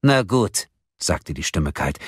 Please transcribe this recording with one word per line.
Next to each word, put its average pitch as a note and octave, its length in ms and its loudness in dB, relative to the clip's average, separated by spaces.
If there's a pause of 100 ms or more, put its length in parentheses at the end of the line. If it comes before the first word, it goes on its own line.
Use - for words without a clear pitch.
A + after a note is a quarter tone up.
Na C#3 220 4
gut, A2+ 440 0 (300)
sagte - 360 -4
die C2+ 100 -8
Stimme D2+ 280 -2
kalt C#2+ 360 -4